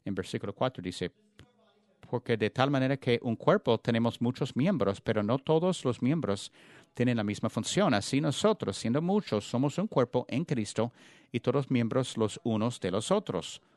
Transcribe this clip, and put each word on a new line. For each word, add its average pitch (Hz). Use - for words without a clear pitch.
En 101
versículo 98
cuatro 127
dice, 90
"Porque 120
de 107
tal 135
manera 135
que 123
un 117
cuerpo 143
tenemos 117
muchos 123
miembros, 139
pero 107
no 110
todos 165
los 123
miembros 123
tienen 120
la 110
misma 104
función. 156
Así 107
nosotros, 156
siendo 120
muchos, 175
somos 131
un 190
cuerpo 127
en 135
Cristo 117
y 120
todos 131
miembros 123
los 110
unos 113
de 92
los 101
otros." 185